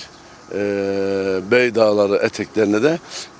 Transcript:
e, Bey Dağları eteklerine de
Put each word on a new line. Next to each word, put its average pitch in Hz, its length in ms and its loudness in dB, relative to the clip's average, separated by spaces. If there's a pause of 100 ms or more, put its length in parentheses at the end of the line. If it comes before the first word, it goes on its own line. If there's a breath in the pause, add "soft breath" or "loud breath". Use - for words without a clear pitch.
(540 loud breath)
e, 98 960 -4
Bey 123 240 2
Dağları 104 420 4
eteklerine 107 640 0
de 160 160 2 (420 loud breath)